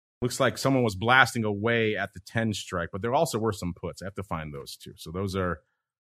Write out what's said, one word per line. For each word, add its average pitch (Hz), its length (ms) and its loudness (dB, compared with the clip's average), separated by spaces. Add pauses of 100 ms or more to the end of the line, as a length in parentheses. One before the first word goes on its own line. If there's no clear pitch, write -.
(220)
Looks 123 180 -2
like 123 180 2
someone 135 260 2
was 104 120 0
blasting 120 480 6
away 107 540 2
at 98 160 -4
the 95 120 -16
ten 113 280 0
strike, 87 400 -4
but 95 80 -8
there 117 120 -2
also 156 260 2
were 110 120 0
some 90 220 -4
puts. - 280 -10
I 87 40 -10
have 90 100 -12
to 95 80 -6
find 78 300 -6
those 69 240 -12
too. - 180 -16
So - 160 -14
those 95 240 -2
are, 90 240 0 (460)